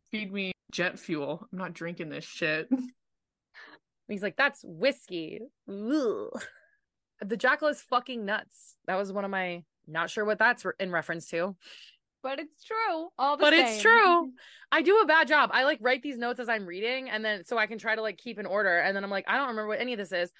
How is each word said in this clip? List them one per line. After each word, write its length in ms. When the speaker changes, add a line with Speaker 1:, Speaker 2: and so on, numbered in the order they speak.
Speaker 1:
feed 200
me 200
jet 280
fuel. 520
I'm 60
not 160
drinking 360
this 160
shit." 440
<laughs> 1400
Speaker 2:
He's 160
like, 140
"That's 260
whiskey. 760
Ugh." 720
The 160
jackal 320
is 120
fucking 440
nuts. 500
That 100
was 140
one 140
of 60
my, 320
not 220
sure 160
what 140
that's 260
re-, 140
in 120
reference 380
to. 260
Speaker 3:
But 180
it's 240
true. 460
All 180
the 40
Speaker 2:
But 120
it's 200
Speaker 3:
same. 80
Speaker 2:
true. 500
I 100
do 180
a 60
bad 220
job. 260
I, 100
like, 160
write 220
these 160
notes 220
as 100
I'm 160
reading, 440
and 140
then, 220
so 120
I 100
can 100
try 180
to, 60
like, 160
keep 220
in 80
order. 320
And 160
then 80
I'm 80
like, 160
"I 100
don't 120
remember 200
what 100
any 140
of 60
this 120
is." 280